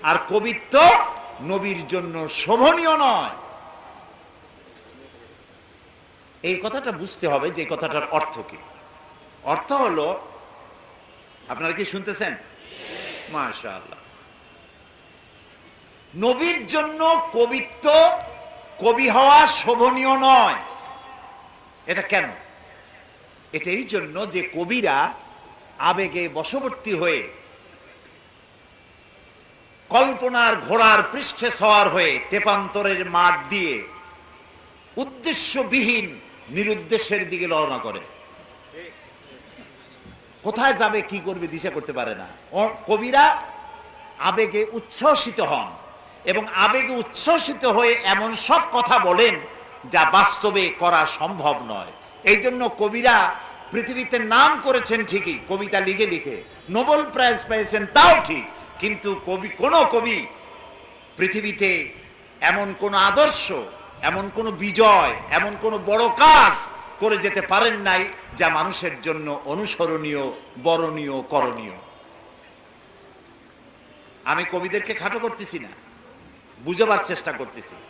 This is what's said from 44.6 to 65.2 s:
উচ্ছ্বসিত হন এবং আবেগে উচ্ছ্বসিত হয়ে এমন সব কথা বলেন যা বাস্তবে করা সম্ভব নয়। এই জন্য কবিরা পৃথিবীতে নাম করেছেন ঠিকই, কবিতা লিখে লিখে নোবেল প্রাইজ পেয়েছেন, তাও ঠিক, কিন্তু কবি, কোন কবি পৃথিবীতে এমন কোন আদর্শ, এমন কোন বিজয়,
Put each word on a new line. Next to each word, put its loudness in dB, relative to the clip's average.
উচ্ছ্বসিত 0
হন -2
এবং -2
আবেগে 2
উচ্ছ্বসিত -2
হয়ে 4
এমন 0
সব 2
কথা 2
বলেন 4
যা 4
বাস্তবে 2
করা 4
সম্ভব -2
নয়। -10
এই 6
জন্য -2
কবিরা 2
পৃথিবীতে -4
নাম 4
করেছেন 0
ঠিকই, -4
কবিতা -2
লিখে 0
লিখে -8
নোবেল 2
প্রাইজ 2
পেয়েছেন, -4
তাও 8
ঠিক, -6
কিন্তু -4
কবি, -6
কোন 4
কবি 0
পৃথিবীতে -2
এমন 0
কোন -4
আদর্শ, 2
এমন -4
কোন -4
বিজয়, 4